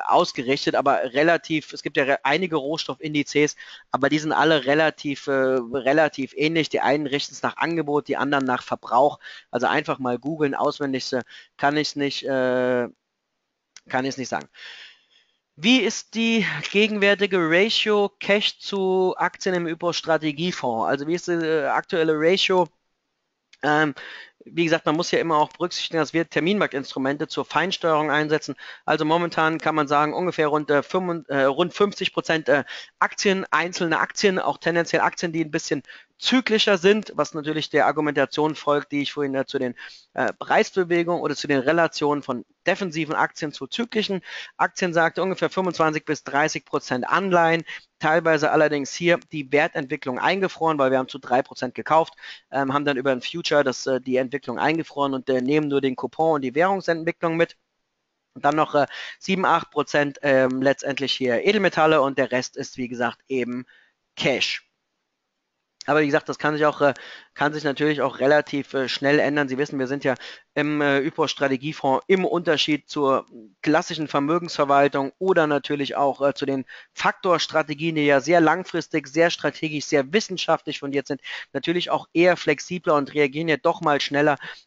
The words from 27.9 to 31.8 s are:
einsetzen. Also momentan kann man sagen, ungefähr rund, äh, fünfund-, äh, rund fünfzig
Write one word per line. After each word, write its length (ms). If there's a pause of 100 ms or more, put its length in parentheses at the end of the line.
einsetzen. 460 (300)
Also 200
momentan 540
kann 160
man 120
sagen, 280
ungefähr 320
rund, 240
äh, 100
fünfund-, 480
äh, 140
rund 300
fünfzig 400